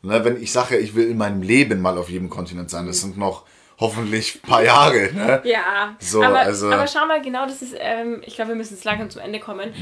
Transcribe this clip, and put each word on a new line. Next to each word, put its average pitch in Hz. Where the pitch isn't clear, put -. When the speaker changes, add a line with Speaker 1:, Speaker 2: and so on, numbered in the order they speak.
Speaker 1:
Ne, 107
wenn 120
ich 110
sage, 127
ich 107
will 113
in 113
meinem 101
Leben 110
mal 90
auf 87
jedem 90
Kontinent 87
sein, 87
das 90
Speaker 2:
Mhm. -
Speaker 1:
sind 95
noch 95
hoffentlich 110
ein -
paar 117
Jahre, 123
ne? 143
Speaker 2:
Ja, 208
Speaker 1:
So, 214
Speaker 2:
aber, 254
Speaker 1:
also 202
Speaker 2:
aber 208
schau 302
mal, 311
genau 262
das 269
ist, 254
ähm, 233
ich 220
glaube, 226
wir 226
müssen 214
jetzt 185
langsam 214
zum -
Ende 214
kommen. 208